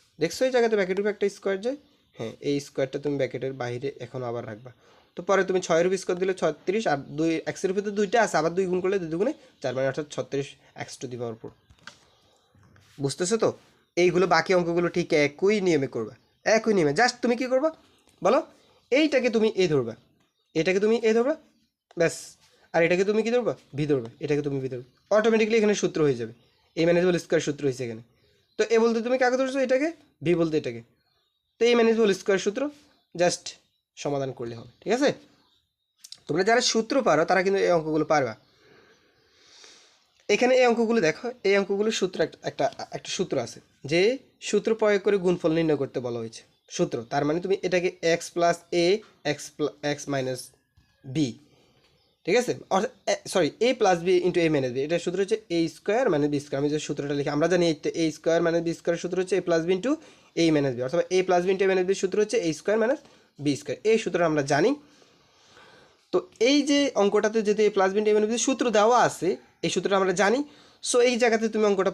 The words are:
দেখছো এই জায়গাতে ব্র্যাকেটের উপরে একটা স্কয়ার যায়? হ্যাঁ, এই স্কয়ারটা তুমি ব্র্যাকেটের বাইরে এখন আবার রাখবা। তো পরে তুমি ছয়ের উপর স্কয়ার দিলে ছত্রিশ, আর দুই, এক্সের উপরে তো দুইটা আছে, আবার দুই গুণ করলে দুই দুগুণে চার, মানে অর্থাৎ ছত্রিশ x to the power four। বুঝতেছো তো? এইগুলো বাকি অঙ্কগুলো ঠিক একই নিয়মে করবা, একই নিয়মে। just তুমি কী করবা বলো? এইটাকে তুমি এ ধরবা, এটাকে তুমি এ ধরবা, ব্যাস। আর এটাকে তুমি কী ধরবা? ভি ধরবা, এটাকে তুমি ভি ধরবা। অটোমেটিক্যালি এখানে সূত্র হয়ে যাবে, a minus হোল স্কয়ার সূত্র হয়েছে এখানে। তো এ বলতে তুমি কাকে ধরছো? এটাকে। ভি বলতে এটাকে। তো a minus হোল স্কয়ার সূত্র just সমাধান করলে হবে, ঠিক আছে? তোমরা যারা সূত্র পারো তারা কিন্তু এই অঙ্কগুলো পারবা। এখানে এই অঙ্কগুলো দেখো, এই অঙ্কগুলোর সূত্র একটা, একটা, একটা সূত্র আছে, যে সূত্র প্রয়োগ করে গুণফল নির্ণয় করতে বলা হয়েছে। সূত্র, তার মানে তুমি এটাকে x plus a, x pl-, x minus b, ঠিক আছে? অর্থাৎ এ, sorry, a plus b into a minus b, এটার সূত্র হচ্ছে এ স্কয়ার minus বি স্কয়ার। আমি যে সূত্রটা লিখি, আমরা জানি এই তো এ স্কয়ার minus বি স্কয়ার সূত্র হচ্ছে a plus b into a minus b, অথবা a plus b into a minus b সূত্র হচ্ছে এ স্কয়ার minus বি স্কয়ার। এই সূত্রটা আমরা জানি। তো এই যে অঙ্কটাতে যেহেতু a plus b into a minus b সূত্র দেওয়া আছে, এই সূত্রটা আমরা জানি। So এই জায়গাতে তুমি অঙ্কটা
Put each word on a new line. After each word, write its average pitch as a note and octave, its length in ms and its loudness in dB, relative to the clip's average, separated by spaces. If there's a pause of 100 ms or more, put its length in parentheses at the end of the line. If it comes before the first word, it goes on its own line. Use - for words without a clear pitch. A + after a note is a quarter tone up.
(220)
দেখছো E3+ 260 -2
এই B3+ 80 0
জায়গাতে A#3 220 2
ব্র্যাকেটের F#3+ 260 0
উপরে G#3 120 -2
একটা G#3 100 -2 (120)
স্কয়ার G3 280 -4
যায়? C#4 120 -4 (400)
হ্যাঁ, A2+ 160 -10 (160)
এই C#3+ 80 0 (100)
স্কয়ারটা C#3 360 -4
তুমি D3 160 -2
ব্র্যাকেটের C3 420 -4
বাইরে B2 280 -6 (160)
এখন B2+ 240 -10
আবার A#2 220 -6
রাখবা। A#2 200 -16 (440)
তো - 40 -14 (100)
পরে F#3+ 200 4
তুমি F#3 180 2
ছয়ের E3+ 200 4
উপর F#3+ 160 0
স্কয়ার F3+ 200 -4
দিলে F#3+ 180 -2
ছত্রিশ, F#3 500 -2
আর C#3+ 80 0 (180)
দুই, E3 140 0 (200)
এক্সের - 200 -4
উপরে F#3+ 160 -2
তো G#3+ 120 -6
দুইটা G3+ 260 0
আছে, F3+ 160 -4
আবার E3 160 0
দুই F#3+ 140 0
গুণ F#3 120 0
করলে G3 200 0
দুই D#3+ 100 -8
দুগুণে G#3+ 200 0 (280)
চার, C3 140 -4
মানে C3+ 160 0
অর্থাৎ D3 240 -6
ছত্রিশ C#3 320 -6 (380)
x - 20 -20 (120)
to C3+ 120 -12
the B2+ 100 -12
power A#2 200 -8
four। A#2 100 -16 (1500)
বুঝতেছো F3+ 400 -2
তো? D#3 60 4 (540)
এইগুলো F#3 220 2 (100)
বাকি D#3+ 220 2
অঙ্কগুলো E3+ 300 0 (100)
ঠিক E3+ 100 -2 (180)
একই F#3+ 320 2 (100)
নিয়মে C#3+ 280 2
করবা, A2+ 180 -8 (420)
একই A3 220 0
নিয়মে। D3 220 2
just A#3+ 240 2
তুমি A#3+ 180 2
কী B3+ 120 -4
করবা C4+ 160 2 (560)
বলো? A#3+ 140 4 (600)
এইটাকে C#4 360 2
তুমি A3 140 2 (140)
এ - 100 2
ধরবা, A#2 200 -2 (640)
এটাকে F#3 240 2
তুমি G#3+ 120 2 (140)
এ - 80 2
ধরবা, B3+ 160 0 (640)
ব্যাস। E3 160 2 (580)
আর E3+ 140 4
এটাকে F3+ 220 2
তুমি G#3+ 160 2
কী A3+ 100 -2
ধরবা? G#3+ 180 0 (240)
ভি D3+ 140 -2
ধরবা, A#2+ 180 -2 (140)
এটাকে D3 240 -2
তুমি C#3 160 -4
ভি B2+ 100 -6
ধরবা। B2 140 -12 (300)
অটোমেটিক্যালি A3 440 2
এখানে G#3 200 2
সূত্র E3+ 260 -2
হয়ে C3 140 0
যাবে, A2+ 120 -10 (460)
a - 80 2
minus E3+ 200 4
হোল F3+ 80 2 (100)
স্কয়ার D#3+ 220 0
সূত্র C#3+ 200 -6
হয়েছে C3 200 -4
এখানে। A2+ 160 -12 (540)
তো - 40 -2 (140)
এ - 80 6
বলতে A#3 220 2
তুমি B3+ 180 0
কাকে B3 180 2
ধরছো? C4 260 -2
এটাকে। C4 220 2 (360)
ভি E3 60 2 (100)
বলতে D#3 200 0
এটাকে। A#2 200 -8 (760)
তো - 40 0 (100)
a - 80 6
minus A3+ 220 4
হোল G#3 100 4 (100)
স্কয়ার F#3+ 240 0
সূত্র G#3 160 -2 (640)
just F3 220 0 (580)
সমাধান C#3 360 -4
করলে A#2 200 -10
হবে, A#2 120 -20 (100)
ঠিক F3 160 -4
আছে? C4+ 120 2 (1160)
তোমরা D#3+ 220 0
যারা A#3 120 4 (100)
সূত্র A3+ 240 0 (120)
পারো D#3+ 220 4
তারা F#3+ 160 4
কিন্তু G3 220 2
এই F3+ 100 4
অঙ্কগুলো D#3 360 0
পারবা। B2+ 200 0 (2000)
এখানে B3 280 4
এই B3 80 6
অঙ্কগুলো A3+ 380 2
দেখো, D#3+ 180 -4 (220)
এই G3 120 4
অঙ্কগুলোর G3+ 420 -2
সূত্র F#3 240 -4
একটা, - 120 -12 (120)
একটা, - 160 -4 (320)
একটা - 200 -14
সূত্র E3+ 180 -4 (100)
আছে, - 140 -16 (320)
যে E3+ 100 2 (480)
সূত্র G3+ 200 0 (120)
প্রয়োগ G#3 260 2
করে G3+ 180 2
গুণফল F3 320 0
নির্ণয় D#3 260 2
করতে C3 220 -6
বলা A#2+ 160 -6
হয়েছে। A2+ 200 -14 (360)
সূত্র, D#3+ 200 -2 (140)
তার C#3+ 160 0
মানে D#3+ 180 0
তুমি F#3+ 100 0 (120)
এটাকে F3+ 220 0 (280)
x E3+ 40 -6 (140)
plus E3+ 220 2 (260)
a, - 20 4 (500)
x - 20 -16 (180)
pl-, D3 200 -4 (200)
x - 20 -16 (160)
minus B2+ 280 -4 (760)
b, - 20 -2 (1080)
ঠিক F3 160 0
আছে? A3+ 100 -4 (240)
অর্থাৎ F#3+ 160 0 (200)
এ, - 20 2 (200)
sorry, E3+ 160 2 (160)
a B3 40 4 (100)
plus F#3 260 4
b F#3 40 0 (180)
into F3 180 0
a - 100 2
minus C3 200 0
b, - 20 -4 (100)
এটার E3+ 180 -2
সূত্র F3+ 180 -6
হচ্ছে G#3+ 140 -2 (200)
এ - 20 0 (160)
স্কয়ার A#3 380 -2
minus D3 200 2
বি D3 120 0
স্কয়ার। C#3 160 -6
আমি D3 120 0
যে D3+ 140 -2
সূত্রটা C#3+ 320 -6
লিখি, C#3+ 180 -4
আমরা D3+ 160 2
জানি F3 180 2
এই D3+ 120 0
তো D#3 60 -2 (120)
এ E3 40 0 (120)
স্কয়ার E3 280 0
minus E3+ 220 0
বি E3+ 120 -4
স্কয়ার E3+ 240 -2
সূত্র F3 180 -2
হচ্ছে F#3 180 0
a - 80 -6
plus E3 200 2
b - 100 -4
into A#3 140 -2 (500)
a - 20 4 (120)
minus C#3+ 220 2
b, - 100 -10
অথবা E3+ 160 0 (120)
a F#3 120 4
plus F3+ 180 4
b - 80 -2
into F#3+ 120 0
a F#3+ 60 2
minus F#3 180 2
b - 20 2 (120)
সূত্র F#3+ 200 -2
হচ্ছে G#3+ 140 -2 (100)
এ - 20 0 (100)
স্কয়ার G#3 240 0
minus C4+ 180 0 (440)
বি D3 140 0
স্কয়ার। - 180 -8 (120)
এই A3+ 140 4
সূত্রটা F3 280 0
আমরা D3+ 120 0 (100)
জানি। E3+ 180 4 (1400)
তো F#3+ 40 2 (320)
এই C#4+ 80 4 (120)
যে C#4+ 100 4 (220)
অঙ্কটাতে G#3 460 2
যেহেতু G#3 200 2
a G3+ 80 2
plus F#3+ 180 2
b - 60 -2
into G#3+ 120 2
a G#3 60 4
minus G#3+ 140 2
b A#3+ 40 -2 (120)
সূত্র C4 180 0 (120)
দেওয়া A3+ 200 6 (120)
আছে, D#3+ 200 -4 (360)
এই E3+ 80 0
সূত্রটা F#3 280 0
আমরা F#3+ 200 0
জানি। G#3+ 180 2 (500)
So - 80 2 (120)
এই B3 120 0
জায়গাতে A3+ 320 2
তুমি G#3+ 160 2
অঙ্কটা F#3+ 240 0